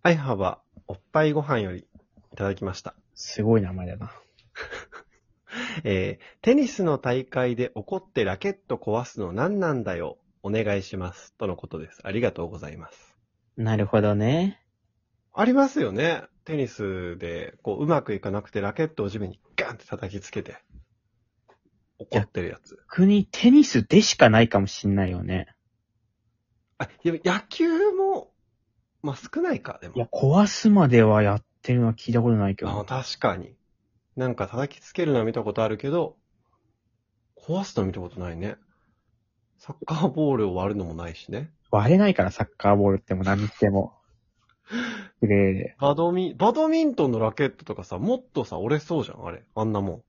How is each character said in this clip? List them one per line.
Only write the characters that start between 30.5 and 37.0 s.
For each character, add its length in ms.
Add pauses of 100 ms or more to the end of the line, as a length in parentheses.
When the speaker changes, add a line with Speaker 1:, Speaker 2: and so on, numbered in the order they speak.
Speaker 2:
ま 200
で 160
は 180
や 140
っ 80 (180)
て 100
る 80
の 60
は 60
聞 180
い 40
た 60
こ 100
と 60
な 140
い 60
け 80
ど。 160
Speaker 1:
あ、 40
確 360
か 160
に。 180 (600)
な 100
ん 80
か 140
叩 280
き 40
つ 120
け 140
る 60
の 80
は 40
見 80
た 120
こ 80
と 100
あ 60
る 80
け 140
ど、 260 (1200)